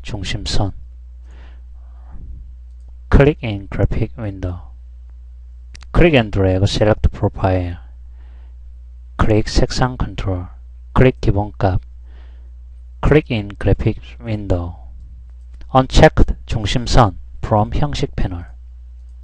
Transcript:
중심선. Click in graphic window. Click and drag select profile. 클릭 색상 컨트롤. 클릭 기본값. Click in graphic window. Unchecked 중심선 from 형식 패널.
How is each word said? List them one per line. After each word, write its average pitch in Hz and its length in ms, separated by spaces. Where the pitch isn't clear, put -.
중심선. 101 720
Click 139 320
in 101 260
graphic - 480
window. 92 540
Click 165 220
and 113 180
drag 95 360
select - 440
profile. 92 680
클릭 110 320
색상 127 480
컨트롤. 92 500
클릭 127 280
기본값. 98 600
Click 147 300
in 104 260
graphic - 420
window. 98 560
Unchecked - 640
중심선 113 720
from 110 300
형식 143 420
패널. 90 300